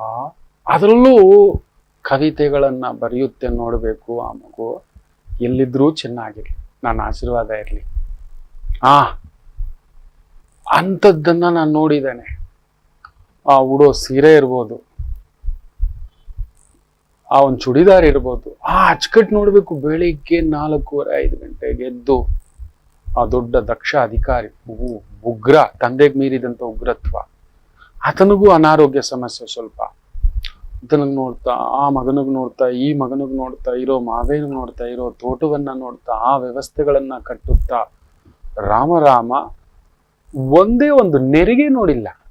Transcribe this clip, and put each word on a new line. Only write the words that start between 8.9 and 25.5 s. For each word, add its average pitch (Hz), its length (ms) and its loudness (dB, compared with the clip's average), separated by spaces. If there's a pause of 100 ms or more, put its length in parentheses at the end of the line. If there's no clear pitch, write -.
ಅಂಥದ್ದನ್ನ 170 760 2
ನಾನ್ 160 240 0
ನೋಡಿದ್ದೇನೆ. 143 680 -2 (1120)
ಆ 139 60 6
ಉಡೋ 135 360 4
ಸೀರೆ 143 420 4
ಇರ್ಬೋದು, 123 460 0 (2500)
ಆ 135 100 4
ಒಂದ್ 131 200 2
ಚೂಡಿದಾರ್ 170 440 6
ಇರ್ಬೋದು, 131 640 0
ಆ - 240 2
ಅಚ್ಕಟ್ - 420 2
ನೋಡ್ಬೇಕು. 202 420 2
ಬೆಳಿಗ್ಗೆ 160 640 -2
ನಾಲ್ಕೂವರೆ 147 840 -4
ಐದು - 120 0
ಗಂಟೆಗೆ 123 480 -10
ಎದ್ದು 123 420 -2 (920)
ಆ 120 60 2
ದೊಡ್ಡ 120 320 -2
ದಕ್ಷ 117 460 -4
ಅಧಿಕಾರಿ, 113 460 -4 (240)
ಉ-, 113 300 -10 (220)
ಉಗ್ರ, 120 320 2 (240)